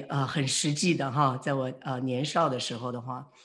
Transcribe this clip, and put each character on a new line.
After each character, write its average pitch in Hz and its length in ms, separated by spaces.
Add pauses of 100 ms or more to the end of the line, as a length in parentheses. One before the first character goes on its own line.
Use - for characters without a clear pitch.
呃， 139 160
很 131 220
实 - 260
际 165 220
的 135 160
哈， 131 260
在 139 180
我， 127 260
呃， 131 180
年 127 260
少 160 240
的 127 120
时 - 160
候 120 160
的 120 80
话， 127 280 (160)